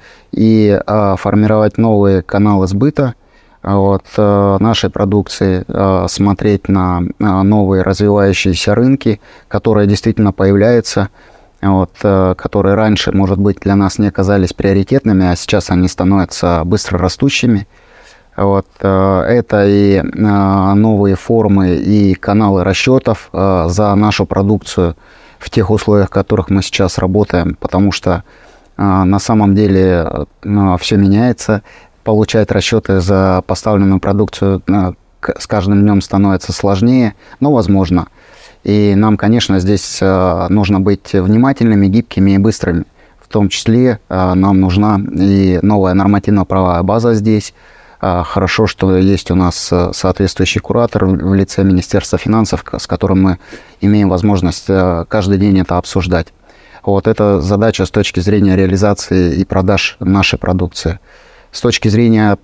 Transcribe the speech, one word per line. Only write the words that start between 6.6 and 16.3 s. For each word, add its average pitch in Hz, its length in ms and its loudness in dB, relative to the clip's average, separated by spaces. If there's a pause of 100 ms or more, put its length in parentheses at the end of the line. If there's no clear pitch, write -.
на, 92 340 0
э, 95 400 -2
новые 98 400 2
развивающиеся 98 920 0
рынки, 120 440 0 (280)
которые 104 400 0
действительно 101 440 0
появляются, 101 800 0 (540)
вот, 95 280 0 (120)
э, 95 340 2
которые 98 380 -2
раньше, 107 360 0
может 95 280 0
быть, 101 220 -2
для 98 140 0
нас 98 220 0
не 104 140 0
казались 95 420 0
приоритетными, 98 720 0
а 87 100 0
сейчас - 360 -4
они 90 160 2
становятся 87 760 -2